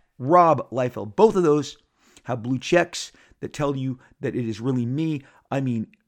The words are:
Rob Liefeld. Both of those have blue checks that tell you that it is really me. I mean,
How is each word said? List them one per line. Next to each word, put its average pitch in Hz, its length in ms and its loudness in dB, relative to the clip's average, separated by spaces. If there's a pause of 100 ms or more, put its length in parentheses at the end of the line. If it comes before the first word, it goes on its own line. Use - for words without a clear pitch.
(180)
Rob 156 520 4
Liefeld. 110 460 -6
Both 214 180 6
of 190 80 2
those 147 340 2 (460)
have 113 220 -8
blue 127 140 -2
checks - 520 -2 (300)
that - 120 -12
tell 143 220 -2
you 131 240 -6 (220)
that 127 160 -6
it 120 120 -4
is 110 120 -8
really 123 260 -2
me. 151 360 -4 (280)
I 139 100 -2
mean, 120 280 -4 (200)